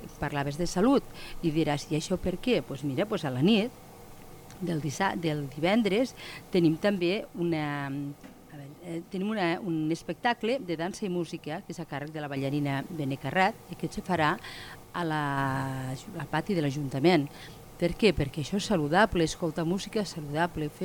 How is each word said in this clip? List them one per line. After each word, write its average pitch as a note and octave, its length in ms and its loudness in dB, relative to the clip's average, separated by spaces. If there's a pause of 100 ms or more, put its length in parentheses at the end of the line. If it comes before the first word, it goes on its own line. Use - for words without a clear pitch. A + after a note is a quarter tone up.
(180)
parlaves C#3+ 380 -2
de E3+ 100 0
salut A#3 380 4 (380)
i D#3+ 100 2
diràs: D3+ 400 2
«I D3+ 80 2
això F#3 160 -2
per F3+ 240 -2
què?» G#3+ 220 2
Pues C3+ 200 -8
mira, C#3+ 220 0
pues G#3 220 -2
a C3+ 40 -2
la B2+ 120 0
nit G#3+ 260 6 (880)
del E3+ 220 -2
dissa-, F3 400 0
del D3+ 300 -2
divendres G3+ 640 2 (360)
tenim D#3+ 300 6
també G3 540 2
una, D3+ 560 -2 (920)
eh, E3+ 240 -6
tenim G3 240 -2
una, F3 320 2
un D#3+ 280 0
espectacle A#3 680 0
de F3 160 -4
dansa F3 300 -4
i - 20 0
música, E3+ 560 -4
que - 80 -10
és - 80 -14
a D#3+ 80 -8
càrrec D3 240 -6
de D#3 80 -8
la D3 80 -6
ballarina C#3 640 0
Bene C#3 260 -2
Carrat, F#3 400 2 (160)
i - 80 -12
que E3 80 -2
se - 160 -8
farà E3 300 4 (580)
a F3 160 -2
la, D#3 120 0 (1000)
al C#3+ 80 -6
pati D#3+ 240 0
de E3+ 80 2
l'Ajuntament. C#3+ 640 4 (560)
Per F3 160 2
què? G#3+ 160 6
Perquè D3 300 -2
això G3 180 -2
és - 80 -4
saludable, F3 560 4
escoltar D#3+ 400 -2
música G3 380 -2
és E3+ 100 -6
saludable, D3+ 560 -2
fer - 160 -8